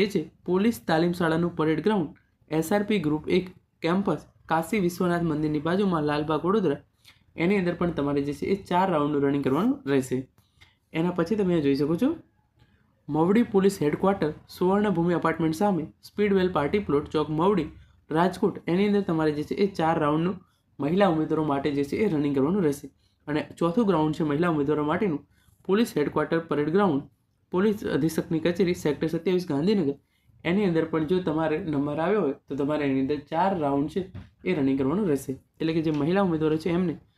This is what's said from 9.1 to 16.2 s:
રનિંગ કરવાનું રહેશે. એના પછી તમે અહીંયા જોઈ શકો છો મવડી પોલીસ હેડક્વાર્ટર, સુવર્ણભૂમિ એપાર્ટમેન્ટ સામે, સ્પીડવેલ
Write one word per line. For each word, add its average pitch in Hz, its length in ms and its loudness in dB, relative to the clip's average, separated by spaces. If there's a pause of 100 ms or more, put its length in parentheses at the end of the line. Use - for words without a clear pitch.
રનિંગ 139 220 0
કરવાનું 170 280 2 (120)
રહેશે. 131 320 0 (760)
એના 175 240 0
પછી 180 200 0
તમે 190 140 2
અહીંયા 160 140 2
જોઈ 139 140 2
શકો 147 200 0
છો 262 100 2 (1000)
મવડી 175 440 2
પોલીસ 196 300 4
હેડક્વાર્ટર, 160 480 0 (260)
સુવર્ણભૂમિ 180 640 2
એપાર્ટમેન્ટ 160 420 0
સામે, 196 240 0 (180)
સ્પીડવેલ 196 520 0